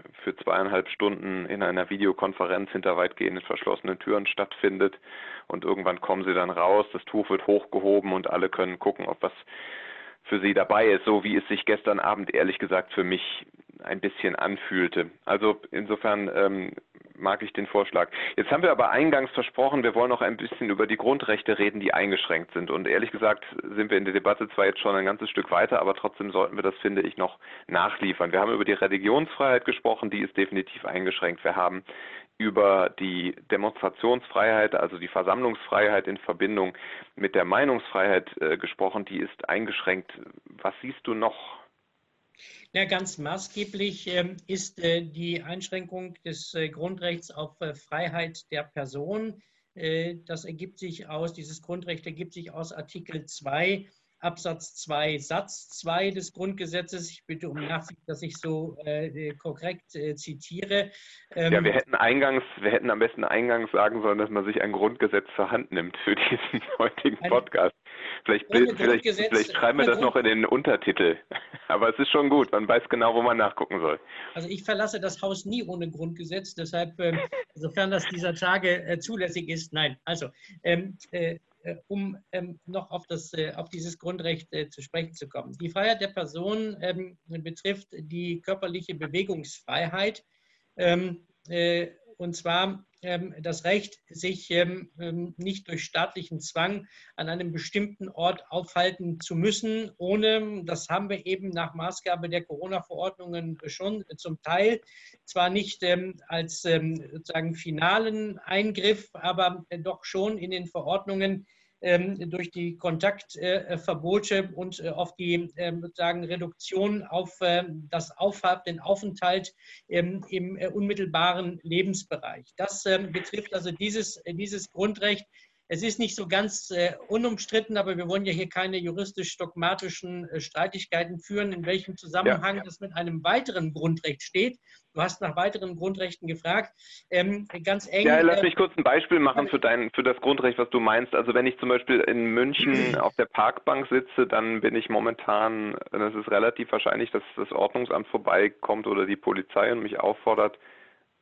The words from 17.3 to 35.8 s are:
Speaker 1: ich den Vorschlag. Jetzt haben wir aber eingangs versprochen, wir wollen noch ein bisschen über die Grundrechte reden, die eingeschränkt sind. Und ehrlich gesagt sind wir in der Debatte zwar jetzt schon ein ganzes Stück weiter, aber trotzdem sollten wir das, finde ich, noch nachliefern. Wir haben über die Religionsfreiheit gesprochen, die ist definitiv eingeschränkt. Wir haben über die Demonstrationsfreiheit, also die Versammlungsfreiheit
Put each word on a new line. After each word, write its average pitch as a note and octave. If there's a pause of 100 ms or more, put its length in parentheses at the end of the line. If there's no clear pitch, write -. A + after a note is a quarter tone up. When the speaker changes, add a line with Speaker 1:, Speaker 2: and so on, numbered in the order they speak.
Speaker 1:
ich G#2
den G2+
Vorschlag. F#2+ (260)
Jetzt A2
haben D3+
wir F3+
aber B2
eingangs C#3
versprochen, C3+
wir A#2
wollen A#2+
noch B2
ein A2
bisschen G#2+
über G2+
die G#2+
Grundrechte A2
reden, G#2
die G2
eingeschränkt F2+
sind. F2
Und E2+
ehrlich A2
gesagt G#2+ (180)
sind G#2
wir G2+
in G2
der F#2+
Debatte G#2
zwar G2
jetzt -
schon G2+
ein F#2+
ganzes G#2
Stück -
weiter, F#2
aber G2
trotzdem G2+
sollten G2
wir G2+
das, F#2+
finde G2+
ich, G#2
noch F#2 (280)
nachliefern. F2+
Wir F#2+
haben G#2+
über G#2
die G2+
Religionsfreiheit A#2+
gesprochen, A2+
die G2+
ist G2+
definitiv G2
eingeschränkt. F2+
Wir F2+
haben F#2 (540)
über G2
die F2+ (160)
Demonstrationsfreiheit, G#2+
also F2+
die F2
Versammlungsfreiheit G#2